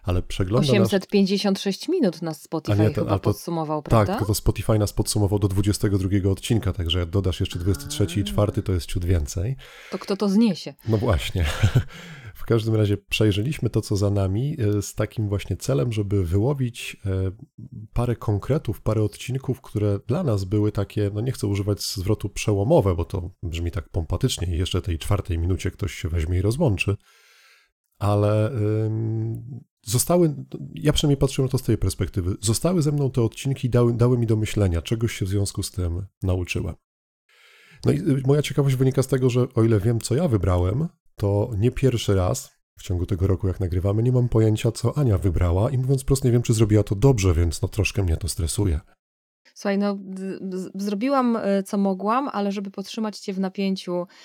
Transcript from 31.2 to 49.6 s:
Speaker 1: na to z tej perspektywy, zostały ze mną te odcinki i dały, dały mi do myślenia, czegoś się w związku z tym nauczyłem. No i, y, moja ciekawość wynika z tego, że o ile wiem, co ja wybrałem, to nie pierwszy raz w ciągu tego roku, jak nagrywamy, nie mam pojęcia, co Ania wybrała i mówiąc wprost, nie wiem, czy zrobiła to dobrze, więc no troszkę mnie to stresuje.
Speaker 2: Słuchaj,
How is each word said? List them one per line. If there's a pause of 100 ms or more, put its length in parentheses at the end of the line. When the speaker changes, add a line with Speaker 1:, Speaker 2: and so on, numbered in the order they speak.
Speaker 1:
na
to
z
tej
perspektywy,
zostały
ze
mną
te
odcinki
i
dały,
dały
mi
do
myślenia,
czegoś
się
w
związku
z
tym (180)
nauczyłem. (1120)
No
i,
y,
moja
ciekawość
wynika
z
tego,
że
o
ile
wiem,
co
ja
wybrałem, (280)
to
nie
pierwszy
raz (260)
w
ciągu
tego
roku,
jak
nagrywamy,
nie
mam
pojęcia,
co
Ania
wybrała
i
mówiąc
wprost,
nie
wiem,
czy
zrobiła
to
dobrze,
więc
no
troszkę
mnie
to
stresuje. (760)
Speaker 2:
Słuchaj,